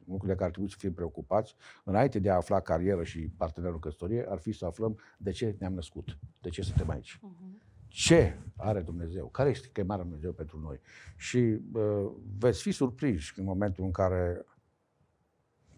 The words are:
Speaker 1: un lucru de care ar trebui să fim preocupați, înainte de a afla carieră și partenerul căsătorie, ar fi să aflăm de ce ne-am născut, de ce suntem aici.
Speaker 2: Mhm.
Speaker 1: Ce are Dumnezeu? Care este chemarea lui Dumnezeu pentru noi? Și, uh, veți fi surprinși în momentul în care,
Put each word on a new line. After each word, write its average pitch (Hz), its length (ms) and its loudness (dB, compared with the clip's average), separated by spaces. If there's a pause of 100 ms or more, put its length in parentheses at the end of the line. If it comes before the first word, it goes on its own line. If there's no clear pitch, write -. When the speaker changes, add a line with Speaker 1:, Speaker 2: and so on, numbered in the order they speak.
Speaker 1:
un 90 80 -12
lucru 92 140 -4
de 95 60 4
care 92 120 0
ar 87 60 0
trebui 95 180 -4
să - 100 -16
fim 95 140 -2
preocupați, 87 640 -2 (280)
înainte 113 360 4
de 98 100 4
a 95 60 6
afla 92 240 4
carieră 87 440 2
și 82 160 -6 (180)
partenerul 85 420 -4
căsătorie, 87 500 -4
ar 95 100 -2
fi 110 120 -4
să 101 140 -6
aflăm 110 340 -2 (180)
de - 140 -4
ce 107 280 -2
ne-am 92 140 -4
născut, 80 440 -10 (240)
de - 80 -8
ce 82 120 -6
suntem 87 280 2
aici. - 320 -8
Speaker 2:
Mhm. 185 400 -18 (260)
Speaker 1:
Ce - 500 6 (180)
are 101 260 0
Dumnezeu? 85 460 -6
Care 139 220 2
este 127 240 -2
chemarea 92 300 -2
lui 87 80 -8
Dumnezeu 80 240 -6
pentru 78 240 -10
noi? 78 200 -8 (360)
Și, - 220 -4 (360)
uh, 104 380 0 (260)
veți 113 240 4
fi 202 100 0
surprinși 120 680 0
în 95 60 -2
momentul 95 380 0
în 92 80 0
care, 90 540 0 (1300)